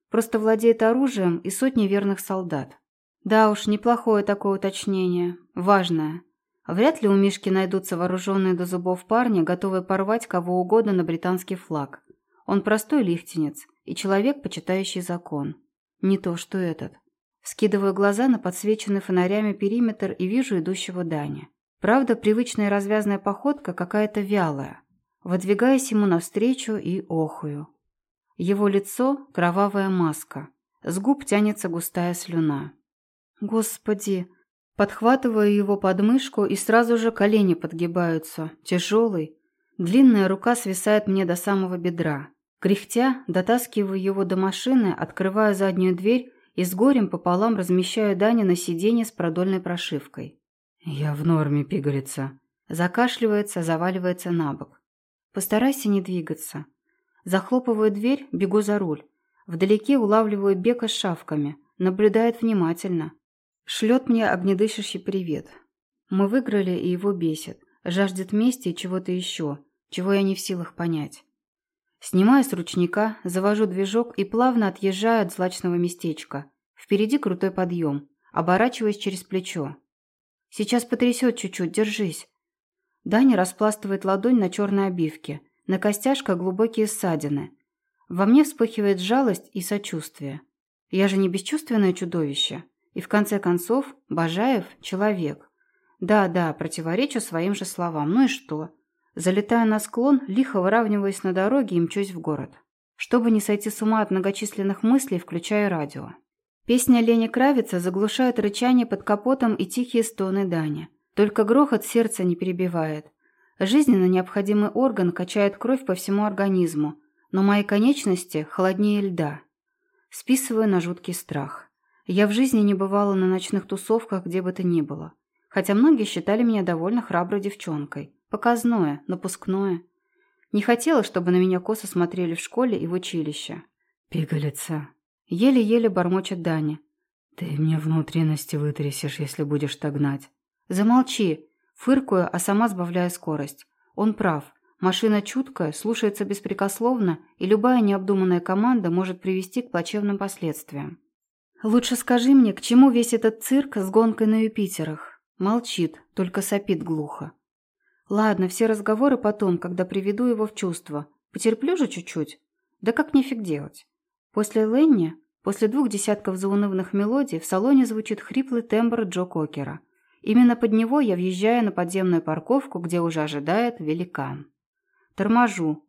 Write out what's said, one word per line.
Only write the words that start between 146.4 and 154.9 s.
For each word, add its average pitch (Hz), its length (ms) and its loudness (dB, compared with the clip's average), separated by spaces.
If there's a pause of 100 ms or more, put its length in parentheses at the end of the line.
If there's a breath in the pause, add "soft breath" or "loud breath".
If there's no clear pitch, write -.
и 185 80 -4
любая 226 340 4
необдуманная 190 600 2
команда 196 500 0
может 185 300 -2
привести 185 420 -4
к - 80 -20
плачевным 202 480 -2
последствиям. 156 800 -8 (640)
"Лучше 240 320 2
скажи 247 400 4
мне, 240 180 8
к - 80 -16
чему 262 300 6
весь 233 240 2
этот 226 300 0
цирк 277 320 0
с 196 140 -2
гонкой 220 360 4
на 220 160 4
Юпитерах?" 190 800 -4 (180)